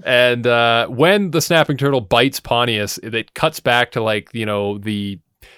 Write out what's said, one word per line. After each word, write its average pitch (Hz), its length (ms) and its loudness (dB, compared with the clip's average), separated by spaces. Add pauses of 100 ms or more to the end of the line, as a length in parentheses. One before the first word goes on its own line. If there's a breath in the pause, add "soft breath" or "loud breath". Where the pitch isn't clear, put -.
And, 123 420 2
uh, 117 400 2
when 170 440 2
the 160 100 0
snapping 156 340 2
turtle 139 240 0
bites 123 400 0
Pontius, 117 600 -2
it, 113 140 -12
it 113 200 -6
cuts - 260 -4
back 120 320 2
to, 120 100 -4
like, 107 300 -2
you 113 140 -6
know, 104 320 -2
the 101 420 -6 (380 soft breath)